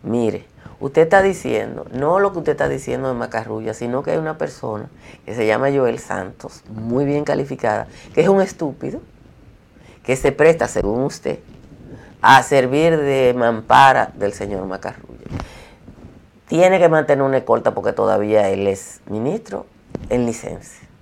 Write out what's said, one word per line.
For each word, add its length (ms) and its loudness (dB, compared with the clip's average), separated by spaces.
Mire, 440 -2
usted 240 0
está 180 4
diciendo, 680 -4
no 280 0
lo 120 0
que 80 -8
usted 140 -2
está 160 -2
diciendo 400 -6
de 40 -4
Macarrulla, 640 -6
sino 260 -6
que 100 -6
hay 60 -2
una 220 -6
persona 500 -8
que 100 -12
se 100 -2
llama 260 2
Joel 280 0
Santos, 680 -12
muy 360 -2
bien 200 -2
calificada, 640 -4
que 60 2
es 60 2
un 140 4
estúpido, 600 -6
que 120 0
se 160 2
presta, 360 4
según 360 -2
usted, 360 -6
a 220 8
servir 540 2
de 380 2
mampara 800 4
del 160 -4
señor 340 -8
Macarrulla. 520 -12
Tiene 320 4
que 80 6
mantener 360 2
una 160 0
escolta 340 0
porque 180 -4
todavía 580 0
él 180 -2
es 380 -6
ministro 600 -8
en 180 -2
licencia. 640 -10